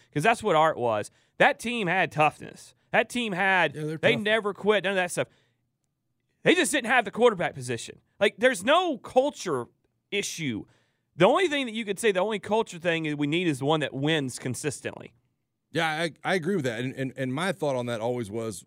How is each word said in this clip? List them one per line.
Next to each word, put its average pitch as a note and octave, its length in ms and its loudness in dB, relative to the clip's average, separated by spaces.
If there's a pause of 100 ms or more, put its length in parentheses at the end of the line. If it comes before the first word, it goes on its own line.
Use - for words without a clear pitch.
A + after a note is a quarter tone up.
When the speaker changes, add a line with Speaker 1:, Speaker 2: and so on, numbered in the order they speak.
(120)
Speaker 1:
'Cause D3 100 -4
that's A3+ 200 2
what G3+ 120 2
Art D#3 220 4
was. A2 340 -2 (280)
That F3 220 4
team A3+ 260 -4
had F3 260 0
toughness. - 600 -2 (160)
That A3 180 2
team A#3 240 -4
had, F3+ 420 2
Speaker 2:
Yeah, D3+ 100 -10
they're D#3 140 -6
Speaker 1:
they A3 160 4
Speaker 2:
tough. A3+ 80 -4
Speaker 1:
never G#3 320 0
quit, G3 300 2
none G3 80 0
of G3 40 0
that F3+ 140 0
stuff. - 180 -2 (1120)
They C#4 120 4
just E4 180 0
didn't B3+ 180 -2
have B3 140 4
the - 60 -10
quarterback G3+ 440 0
position. B2 440 -8 (220)
Like, G#3+ 180 2
there's G#3+ 260 2
no D#4+ 340 2
culture F3+ 680 -2 (440)
issue. D3+ 540 -6 (520)
The E3+ 100 6
only E4+ 220 4
thing C#4 180 -2
that G#3+ 80 -8
you A3+ 100 -4
could G3 140 -6
say, A3 140 2
the F3+ 80 2
only G#3 180 0
culture G#3 400 -2
thing E3 280 -2
is D3+ 100 -4
we D3 100 0
need E3+ 220 0
is C#3 100 0
the C3+ 80 -4
one D#3 140 2
that C3+ 120 -4
wins C#3 460 0
consistently. - 760 -8 (600)
Speaker 2:
Yeah, E3 140 0
I, D#3 260 -2 (120)
I D#3+ 100 2
agree F#3+ 220 0
with D3 80 0
that. A#2 160 -2
And, B2+ 140 -4
and, C3 220 -6
and C3 180 -4
my F3 180 -2
thought C#3+ 240 -2
on B2 100 -2
that A#2 140 -4
always A#2+ 300 -4
was, A2 360 -6